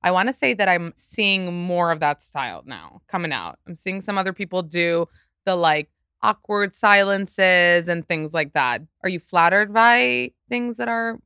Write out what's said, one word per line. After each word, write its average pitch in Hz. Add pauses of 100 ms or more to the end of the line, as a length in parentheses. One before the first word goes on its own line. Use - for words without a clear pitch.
I 180
wanna 190
say 254
that 196
I'm 170
seeing 190 (120)
more 175
of 156
that 147
style 113
now 85
coming 170
out. 87
I'm 180
seeing 190
some 202
other 190
people 185
do 170 (380)
the, 185
like, 156 (320)
awkward 202
silences 185
and 170
things 156
like 156
that. 127 (220)
Are 180
you 180
flattered 185
by 247 (180)
things 240
that 233
are 226